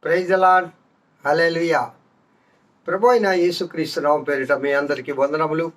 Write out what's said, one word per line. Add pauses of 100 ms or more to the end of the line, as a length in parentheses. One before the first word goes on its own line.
Praise
the
Lord. (600)
హల్లెలూయా. (1040)
ప్రభు
అయిన (140)
యేసుక్రీస్తు
నామం
పేరిట (100)
మీ
అందరికీ
వందనములు. (100)